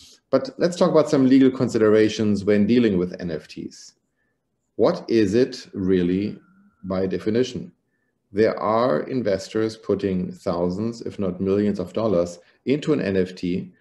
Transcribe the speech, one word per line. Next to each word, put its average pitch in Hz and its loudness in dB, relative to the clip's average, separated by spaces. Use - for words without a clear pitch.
But 131 0
let's 180 0
talk 180 2
about 151 4
some 135 4
legal 131 6
considerations 107 2
when 104 4
dealing 113 4
with 90 -2
N 87 -6
F 76 -8
Ts. - -16
What 147 0
is 107 2
it 127 0
really 92 0
by 95 -2
definition? 107 -4
There 107 2
are 120 0
investors 110 -4
putting 95 -4
thousands, 95 -4
if - -12
not 90 -4
millions 101 0
of 87 -8
dollars 92 -2
into 147 -2
an 131 -2
N 95 0
F 92 -2
T, 90 -6